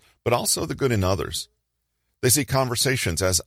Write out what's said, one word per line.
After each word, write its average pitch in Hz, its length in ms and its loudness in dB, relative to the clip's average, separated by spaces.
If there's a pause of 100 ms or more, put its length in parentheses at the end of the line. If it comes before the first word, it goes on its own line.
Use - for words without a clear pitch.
(260)
but 120 80 2
also 175 320 -2
the 151 100 -6
good 131 160 0
in 101 140 2
others. - 420 -2 (760)
They 123 80 2
see 143 140 4
conversations 127 800 0
as 92 260 2